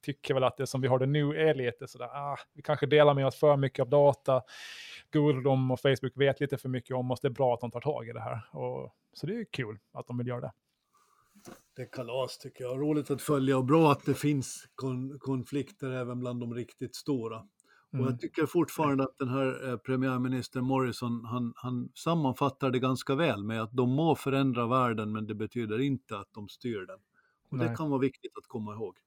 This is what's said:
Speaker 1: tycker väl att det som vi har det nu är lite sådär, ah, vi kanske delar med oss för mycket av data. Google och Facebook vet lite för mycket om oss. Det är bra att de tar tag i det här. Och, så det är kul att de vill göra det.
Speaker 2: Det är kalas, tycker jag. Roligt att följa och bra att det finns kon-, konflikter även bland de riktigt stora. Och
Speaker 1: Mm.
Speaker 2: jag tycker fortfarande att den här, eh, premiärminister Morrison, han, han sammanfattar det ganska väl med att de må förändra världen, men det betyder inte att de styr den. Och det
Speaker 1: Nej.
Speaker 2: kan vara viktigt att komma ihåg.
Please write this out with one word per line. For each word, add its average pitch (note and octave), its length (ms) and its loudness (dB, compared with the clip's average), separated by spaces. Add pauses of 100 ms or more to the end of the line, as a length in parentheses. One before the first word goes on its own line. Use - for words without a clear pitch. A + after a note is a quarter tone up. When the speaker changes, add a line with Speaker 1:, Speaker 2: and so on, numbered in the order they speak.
Speaker 1:
tycker - 320 -4
väl C3 100 4
att A#2+ 120 2
det C3 100 -4
som C3 140 -4
vi C3 80 0
har B2+ 100 4
det C3 80 2
nu D3 300 2
är D#3 180 4
lite B2+ 340 -4
sådär, B2 180 -12
ah, C#3 300 -8 (180)
vi C#3+ 80 -18
kanske - 240 -2
delar D3 280 8
med C#3 120 2
oss C3 100 0
för D3 200 6
mycket C#3 260 0
av B2 60 0
data. C#3 540 6 (680)
Google C#3+ 380 4
och C3 300 2
Facebook C3+ 340 2
vet C3+ 260 2
lite C#3 180 -2
för C3+ 100 -8
mycket B2+ 280 -6
om B2+ 140 -4
oss. A#2+ 100 -4
Det C#3 80 0
är B2 40 0
bra B2 220 2
att A#2 60 -6
de A#2 100 -6
tar A#2 100 -8
tag A#2+ 280 -4
i A#2 40 -12
det A#2 80 -10
här. A#2 360 -10
Och, B2+ 380 -8 (180)
så - 140 -10
det A3 140 -6
är G#3+ 120 -8
kul A2 260 -8 (140)
att B2+ 140 -12
de B2 120 -6
vill B2 80 -4
göra B2 140 -6
det. - 120 -10 (1200)
Speaker 2:
Det B2+ 60 -12
är A#2 100 -14
kalas, B2+ 460 -6
tycker - 260 -14
jag. B2+ 160 -4
Roligt D3+ 300 0
att C3+ 120 -2
följa C3+ 360 2
och B2+ 60 2
bra D3+ 280 8
att - 140 0
det C#3 80 2
finns C#3+ 600 -2
kon-, C3 440 -6
konflikter C3+ 720 -6
även B2 300 -4
bland B2 200 -6
de A#2 140 -6
riktigt A#2+ 420 -10
stora. A2+ 400 -4 (540)
Och - 40 -12
Speaker 1:
Mm. B2+ 120 0
Speaker 2:
jag B2 140 -2
tycker - 260 0
fortfarande C#3+ 580 0
att - 140 -8
den C3 100 -2
här, C3 400 -2
eh, B2 80 -4
premiärminister B2+ 840 -2
Morrison, B2 640 0
han, A#2+ 320 -4
han B2 380 -6
sammanfattar C#3+ 760 0
det B2+ 80 2
ganska C3 360 0
väl C3 300 0
med A2+ 180 -2
att A2+ 100 -8
de B2 180 2
må D3+ 240 4
förändra C3+ 520 0
världen, A2+ 460 2
men G#2+ 140 -4
det A2 80 -6
betyder G#2+ 460 -4
inte C3 380 -2
att G2 140 -12
de G2+ 160 -14
styr G#2 380 -8
den. F#2+ 120 -18 (520)
Och C#3 80 -6
det A#2 80 0
Speaker 1:
Nej. A#2 100 -2
Speaker 2:
kan D#3 140 -4
vara C3+ 100 2
viktigt - 380 -2
att - 80 -16
komma G#2+ 280 -10
ihåg. G#2 220 -8 (100)